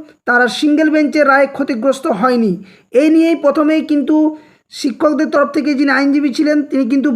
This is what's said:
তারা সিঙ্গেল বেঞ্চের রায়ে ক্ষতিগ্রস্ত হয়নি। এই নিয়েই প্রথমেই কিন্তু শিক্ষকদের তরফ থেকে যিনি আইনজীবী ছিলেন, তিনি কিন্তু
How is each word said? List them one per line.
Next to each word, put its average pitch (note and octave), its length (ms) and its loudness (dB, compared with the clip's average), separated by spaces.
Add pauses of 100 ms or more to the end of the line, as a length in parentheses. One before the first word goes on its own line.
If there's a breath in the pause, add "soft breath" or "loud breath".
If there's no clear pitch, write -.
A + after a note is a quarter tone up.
(240 loud breath)
তারা B3 220 2 (120)
সিঙ্গেল D4+ 320 2
বেঞ্চের D4 400 2
রায়ে C#4 260 2
ক্ষতিগ্রস্ত C4+ 480 -2 (160)
হয়নি। A#3 320 0 (480 loud breath)
এই D#4 140 4
নিয়েই E4 300 2
প্রথমেই D#4 460 0
কিন্তু D4 260 0 (560 loud breath)
শিক্ষকদের D4+ 640 -2
তরফ C#4+ 220 2
থেকে D4 220 -2
যিনি C#4 200 0
আইনজীবী C#4 400 0
ছিলেন, D4+ 200 0 (120)
তিনি C4+ 220 -2
কিন্তু C#4 240 0